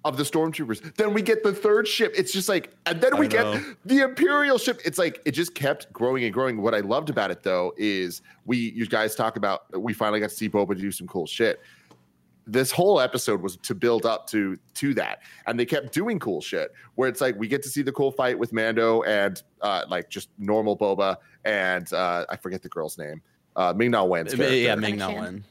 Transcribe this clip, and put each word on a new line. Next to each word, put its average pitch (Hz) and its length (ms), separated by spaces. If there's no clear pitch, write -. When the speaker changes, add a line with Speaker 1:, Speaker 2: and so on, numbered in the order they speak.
Speaker 1:
of 143 120
the 143 60
stormtroopers. 156 720
Then 214 180
we 214 100
get 220 200
the 202 100
third 214 360
ship. - 280
It's 185 160
just 190 160
like, 190 240
and 165 140
then 269 140
Speaker 2:
I 294 40
Speaker 1:
we 302 80
get 220 180
Speaker 2:
know. 208 160
Speaker 1:
the 262 180
Imperial 285 560
ship. 240 260
It's 160 140
like, 170 260
it 147 80
just 170 240
kept - 360
growing 127 300
and 110 100
growing. 120 300
What 113 140
I 104 40
loved 120 300
about 104 220
it, - 100
though, 90 340
is 95 460
we, 127 120
you 117 300
guys 110 300
talk 110 200
about, 101 260
we 107 160
finally 107 280
got 104 100
to - 60
see 110 120
Boba 98 300
do 98 140
some 90 160
cool 82 180
shit. - 320
This 131 220
whole 180 300
episode 120 420
was 92 140
to - 180
build 113 320
up 110 220
to, 98 280
to 139 200
that. 62 240
And 117 100
they 120 80
kept 143 260
doing 202 280
cool 87 200
shit - 320
where 131 140
it's 120 120
like, 131 160
we 110 120
get 139 160
to 143 40
see 143 140
the 131 80
cool 135 220
fight 127 260
with 117 140
Mando 113 500
and, 101 400
uh, 98 260
like, 87 220
just - 180
normal 104 400
Boba 98 380
and, 92 480
uh, 87 380
I - 60
forget 92 260
the - 60
girl's 78 300
name. 78 220
Uh, 90 200
Ming-Na 113 280
Wen's 90 260
Speaker 2:
Yeah, 131 60
Speaker 1:
character. 131 220
Speaker 2:
yeah, 120 160
Speaker 3:
Kinda 107 140
Speaker 2:
Ming-Na 101 220
Speaker 3:
can. 104 100
Speaker 2:
Wen. 98 300